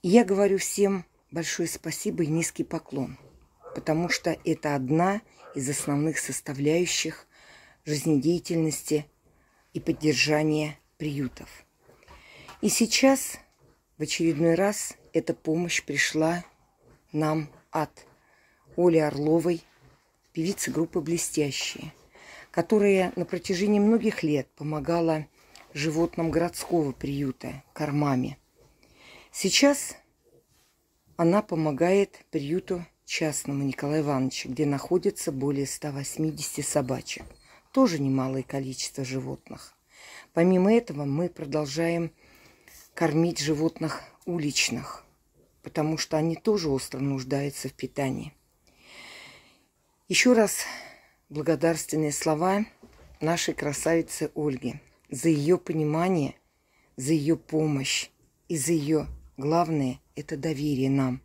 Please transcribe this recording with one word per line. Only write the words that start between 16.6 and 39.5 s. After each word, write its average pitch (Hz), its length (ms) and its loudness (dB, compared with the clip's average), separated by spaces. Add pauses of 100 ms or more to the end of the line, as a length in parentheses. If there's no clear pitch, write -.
нам 156 380 0 (200)
от - 360 -4 (680)
Оли 175 220 6
Орловой, 156 640 2 (720)
певицы 170 380 -4
группы 165 300 -2
«Блестящие», 156 920 -4 (580)
которая 196 680 4
на 175 80 -2
протяжении 202 560 0
многих 220 420 4
лет 147 340 0
помогала 156 680 -2 (460)
животным 160 580 -2
городского 160 640 0
приюта 139 680 -6 (100)
кормами. 143 680 0 (960)
Сейчас - 640 2 (1200)
она 175 260 4
помогает 165 880 0
приюту 170 540 -4 (200)
частному 143 600 -4
Николая 143 380 -2
Ивановича, 131 460 -2
где 143 180 0
находится 165 640 -2
более 139 340 -2
ста - 240 -8
восьмидесяти 151 680 -6
собачек. 135 640 -4 (480)
Тоже 226 260 4
немалое 135 440 0
количество 135 600 -8
животных. 131 720 -10 (580)